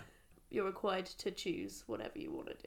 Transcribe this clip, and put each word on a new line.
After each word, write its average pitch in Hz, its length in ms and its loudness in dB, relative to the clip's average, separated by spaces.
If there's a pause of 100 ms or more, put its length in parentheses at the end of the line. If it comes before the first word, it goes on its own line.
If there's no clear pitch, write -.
(500)
You're 202 160 4
required 190 400 4
to - 260 -2
choose - 560 -2
whatever - 320 -2
you - 120 -4
wanna - 220 -4 (140)